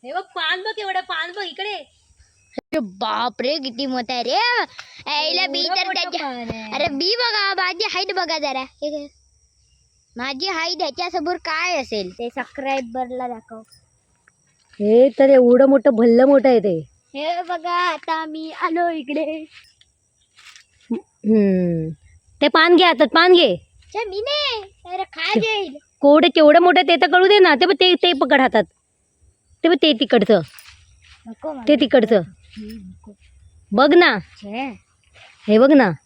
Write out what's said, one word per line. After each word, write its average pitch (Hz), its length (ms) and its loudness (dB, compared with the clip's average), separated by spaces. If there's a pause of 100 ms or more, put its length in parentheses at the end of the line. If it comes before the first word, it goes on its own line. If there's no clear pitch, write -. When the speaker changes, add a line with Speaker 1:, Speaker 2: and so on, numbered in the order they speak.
Speaker 1:
हे 254 100 -14
बघ, 370 100 -6
पान 349 380 -6
बघ, 427 180 -8
एवढं 381 200 -6
पान 349 320 -8
बघ 392 120 -10
इकडे. 381 300 -10
Speaker 2:
अरे - 1040 -12
बाप 220 640 -6
रे, 277 160 -4
किती 262 280 -10
मोठा 254 280 -6
आहे 240 100 -6
रे. 233 80 -6
यायला 359 1160 -4
बी 349 120 -6
Speaker 1:
एवढं 349 160 -4
Speaker 2:
तर 370 100 -4
Speaker 1:
मोठं 381 160 -6
Speaker 2:
त्याच्या, 339 260 -8
Speaker 1:
पान 254 80 -10
आहे. 233 380 -12
Speaker 2:
अरे 285 220 -4
बी 349 200 -4
बघा, 427 380 -4 (100)
माझी 370 300 -6
हाईट 381 220 -6
बघा 330 220 -6
जरा. 277 240 -6
हे 277 280 -10
घे. 294 180 -10 (1080)
माझी 269 320 -8
हाईट 339 300 -6
ह्याच्यासमोर 349 580 -6
काय 339 460 -6
असेल? 208 300 -8
ते 240 240 -10
सबस्क्रायबरला 254 920 -8
दाखव. 226 340 -16 (1200)
Speaker 1:
हे 226 300 4
तर 269 200 2
एवढं 254 360 6
मोठं, 269 240 4
भल्लं 233 360 4
मोठं 269 240 4
आहे 240 100 4
ते. 175 200 -2 (360)
Speaker 2:
हे 320 260 -6
बघा, 349 300 -8
आता 320 540 -4
मी 311 260 -12
आलो 349 380 -2
इकडे. 311 540 -6 (1500)
Speaker 1:
हम्म. 185 960 -2 (520)
ते - 60 2
पान 339 280 4
घे 349 80 6
हातात, 311 240 2
पान 339 260 4
घे. 294 220 4 (380)
Speaker 2:
छे, 427 120 -6
मी 392 160 -10
नाही. 554 400 -6 (320)
अरे, 370 100 -8
खा 370 360 -4
जाईल. 403 380 -6 (220)
Speaker 1:
कोवडे 302 300 6
केवढं 302 300 6
मोठं 359 220 4
ते 339 140 2
तर 320 160 0
कळू 359 160 4
दे 415 120 6
ना. 349 160 6
ते 269 100 2
बघ, 381 80 2
ते, 370 220 2
ते 349 180 0
पकड 277 280 2
हातात. 233 220 2 (1000)
ते 330 60 -10
बघ, 359 120 2
ते 311 120 2
तिकडचं. 220 480 0 (840)
Speaker 2:
नको 294 260 -12
मला. 262 140 -14
Speaker 1:
ते 294 80 4
तिकडचं. 233 460 4 (360)
Speaker 2:
हम्म, 220 200 -16 (120)
नको. 202 240 -20 (580)
Speaker 1:
बघ 269 220 2
ना. 339 260 4
Speaker 2:
छे. 208 460 -14 (840)
Speaker 1:
हे 214 120 4
बघ 269 120 6
ना. 254 200 6 (140)